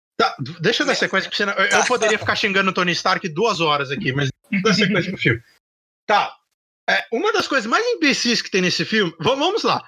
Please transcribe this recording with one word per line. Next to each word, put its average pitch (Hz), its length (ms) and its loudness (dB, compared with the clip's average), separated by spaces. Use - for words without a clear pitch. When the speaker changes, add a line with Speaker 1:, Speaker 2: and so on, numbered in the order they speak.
Speaker 1:
tá, - 180 0
deixa 214 240 0
eu 285 40 -4
dar 254 60 2
Speaker 2:
Me- - 60 -4
Speaker 1:
sequência, 190 300 -2
porque - 140 -8
senão 202 100 -2
eu, 196 120 0
eu 196 140 2
Speaker 2:
Tá. 208 80 2
Speaker 1:
poderia 214 320 2
ficar 214 160 -2
xingando 196 340 0
o 180 40 2
Tony 180 180 0
Stark 185 380 0
duas 180 320 0
horas 147 300 0
aqui, 139 200 -4
mas 135 180 -2
dá 214 100 4
sequência 185 380 0
pro 196 100 -8
filme. 127 200 0
Tá. - 300 2
É, 190 240 2
uma 370 220 0
das 381 140 0
coisas 262 180 0
mais 311 180 0
imbecis 247 480 0
que - 80 -16
tem 190 100 2
nesse 175 240 0
filme, 202 340 0
va-, 202 140 2
vamos 339 300 0
lá, 180 240 0